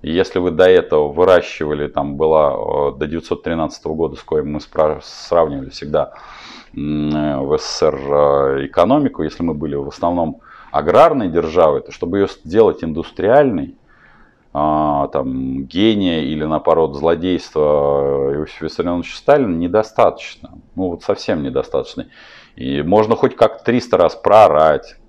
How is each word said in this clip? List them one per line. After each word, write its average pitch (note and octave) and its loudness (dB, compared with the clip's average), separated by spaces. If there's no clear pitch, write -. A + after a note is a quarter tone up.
И D#2 -6
если - 0
вы F2+ 0
до F#2 6
этого D#2 4
выращивали, D2+ 0
там C#2+ -6
была, D#2 2
э, C#2+ -4
до D2 -6
девятьсот E2 -8
тринадцатого D#2+ -6
года, D#2 -4
с - -20
коим D2+ -4
мы D2 -8
спра-, D#2 -2
сравнивали D2+ -4
всегда, D2+ -4
м, D2+ -4
э, D2+ -4
в C#2+ -2
С - -6
С - -10
С - 0
Р, D2+ 2
э, C#2 0
экономику, A2+ 0
если D2+ -8
мы E2 -4
были D2 -6
в C#2+ -6
основном E2+ -4
аграрной G#2+ 4
державой, D#2+ 2
то - -18
чтобы F2+ -4
её G2 2
сделать F#2 0
индустриальной, E2+ 0
а, D2+ 0
там, C2 -6
гения F2+ 0
или, D2+ -4
наоборот, D#2 0
злодейства, C#2+ 0
э, D2 -4
Иосифа D#2 -10
Виссарионовича F2 -6
Сталина C3+ 2
недостаточно. - -2
Ну, F#2 -4
вот E2+ -10
совсем G2 -4
недостаточно. C2 -6
И C2+ -6
можно G#2+ 2
хоть - 0
как - 2
триста A#2 0
раз E2+ 4
проорать D#2 4